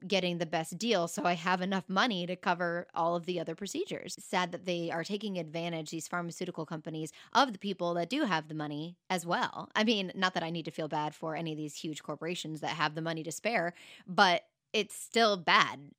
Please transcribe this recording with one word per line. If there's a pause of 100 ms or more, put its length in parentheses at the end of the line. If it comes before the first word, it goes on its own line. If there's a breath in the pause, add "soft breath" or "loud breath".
getting
the
best
deal
so
I
have
enough
money
to
cover
all
of
the
other
procedures."
Sad
that
they
are
taking
advantage,
these
pharmaceutical
companies, (200 loud breath)
of
the
people
that
do
have
the
money (120)
as
well.
I
mean,
not
that
I
need
to
feel
bad
for
any
of
these
huge
corporations
that
have
the
money
to
spare, (340 loud breath)
but (280)
it's
still
bad. (200)